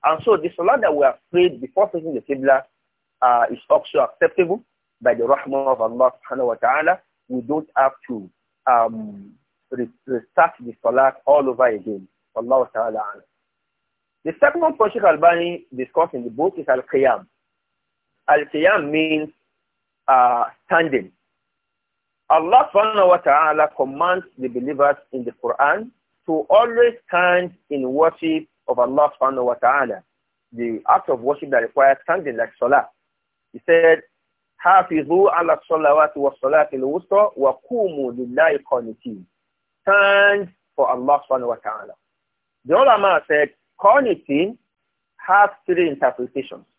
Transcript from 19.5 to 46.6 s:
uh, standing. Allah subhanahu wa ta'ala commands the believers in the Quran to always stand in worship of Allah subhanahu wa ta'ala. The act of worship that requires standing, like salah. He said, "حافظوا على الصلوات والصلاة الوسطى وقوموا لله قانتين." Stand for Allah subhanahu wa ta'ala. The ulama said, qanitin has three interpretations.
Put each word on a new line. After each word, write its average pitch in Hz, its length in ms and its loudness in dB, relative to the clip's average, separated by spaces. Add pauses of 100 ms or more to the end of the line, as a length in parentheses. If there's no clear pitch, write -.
uh, 123 380 2 (200)
standing. 139 460 -2 (1200)
Allah 180 420 4
subhanahu 208 360 2
wa 180 80 6
ta'ala 151 600 2
commands 165 480 -2 (140)
the 127 80 -8
believers 135 500 -2 (160)
in 127 100 -10
the 117 80 -10 (120)
Quran 151 480 -2 (340)
to 156 240 -4
always 233 440 2 (140)
stand 180 460 0 (160)
in 131 240 -6
worship 160 540 -2 (200)
of 123 120 -4
Allah 139 320 0 (100)
subhanahu 131 240 -2
wa 123 80 -2
ta'ala. 120 500 -2 (480)
The 117 380 -8
act - 200 0
of 127 120 -2
worship 143 300 -4
that 123 100 2
requires 135 420 0
standing, 156 340 -6
like 117 220 -6
salah. 127 300 0 (640)
He 123 120 -20
said, 165 360 4 (640)
"حافظوا 175 680 2
على 165 300 0
الصلوات 151 560 0
والصلاة 143 560 0
الوسطى 180 640 -2
وقوموا 165 760 -4
لله 131 480 -2 (120)
قانتين." 113 540 -10 (580)
Stand 202 680 2 (260)
for 127 140 0
Allah 131 400 0
subhanahu 127 180 -2
wa 117 80 -4
ta'ala. 104 380 -14 (720)
The 123 100 0
ulama 202 520 4
said, 147 260 0 (260)
qanitin 202 800 0 (600)
has 196 320 4 (160)
three 175 240 0
interpretations. 131 760 -6 (140)